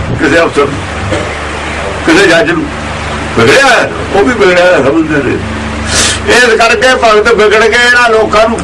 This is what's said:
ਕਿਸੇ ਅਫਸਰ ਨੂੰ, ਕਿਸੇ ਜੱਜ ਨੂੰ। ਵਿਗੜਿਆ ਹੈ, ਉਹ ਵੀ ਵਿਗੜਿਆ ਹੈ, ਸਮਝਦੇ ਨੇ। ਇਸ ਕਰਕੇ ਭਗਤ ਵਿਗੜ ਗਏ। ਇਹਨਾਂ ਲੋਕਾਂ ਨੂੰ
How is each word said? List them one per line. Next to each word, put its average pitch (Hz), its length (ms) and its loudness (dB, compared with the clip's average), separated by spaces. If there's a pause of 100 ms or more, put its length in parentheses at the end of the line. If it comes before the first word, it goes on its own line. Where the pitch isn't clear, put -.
(160)
ਕਿਸੇ 156 260 2
ਅਫਸਰ 151 200 0
ਨੂੰ, - 180 -2 (1300)
ਕਿਸੇ 180 220 4
ਜੱਜ 170 240 2
ਨੂੰ। 160 300 -4 (560)
ਵਿਗੜਿਆ 139 300 2
ਹੈ, - 240 0 (220)
ਉਹ 196 100 2
ਵੀ 262 100 0
ਵਿਗੜਿਆ 180 320 2
ਹੈ, 180 120 4
ਸਮਝਦੇ 147 540 0
ਨੇ। 92 60 -2 (920)
ਇਸ 226 320 4
ਕਰਕੇ 226 340 2
ਭਗਤ 220 380 2
ਵਿਗੜ 214 280 2
ਗਏ। 233 240 2
ਇਹਨਾਂ 240 240 2
ਲੋਕਾਂ 220 400 2
ਨੂੰ 226 140 -4